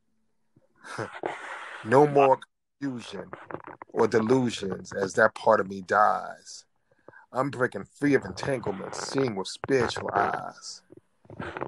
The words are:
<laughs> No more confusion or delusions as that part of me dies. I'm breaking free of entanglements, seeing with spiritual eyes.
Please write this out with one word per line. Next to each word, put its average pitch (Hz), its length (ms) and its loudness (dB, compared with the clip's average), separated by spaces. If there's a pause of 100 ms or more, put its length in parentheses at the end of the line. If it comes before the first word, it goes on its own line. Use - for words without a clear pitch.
(1000)
<laughs> 110 120 -8 (760)
No 135 200 8
more 139 320 6 (420)
confusion 107 500 -8 (640)
or 117 160 4
delusions 110 880 0
as 98 200 -2
that 110 200 4
part 107 260 4
of 95 80 -4
me 98 140 -10
dies. 92 800 0 (680)
I'm 131 200 -2
breaking 120 340 -2
free 143 300 2
of 110 100 2
entanglements, 98 800 -6
seeing 127 280 -2
with 95 140 -6
spiritual - 680 -2
eyes. - 680 -4 (880)